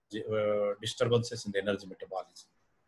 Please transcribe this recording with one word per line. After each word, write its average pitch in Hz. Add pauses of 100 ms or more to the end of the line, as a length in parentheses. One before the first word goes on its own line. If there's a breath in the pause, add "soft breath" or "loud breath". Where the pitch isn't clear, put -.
(320)
uh, 104
disturbances 117
in 101
the 98
energy 98
metabolism. 92 (400)